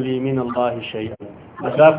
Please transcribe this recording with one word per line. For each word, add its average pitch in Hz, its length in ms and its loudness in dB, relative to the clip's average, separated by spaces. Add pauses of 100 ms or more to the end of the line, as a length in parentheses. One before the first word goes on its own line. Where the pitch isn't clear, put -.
li 131 180 -2
min 135 180 -2
Allah 120 380 -2 (160)
shay'an. 107 240 -6 (460)
Ba 131 160 -4
za 156 200 10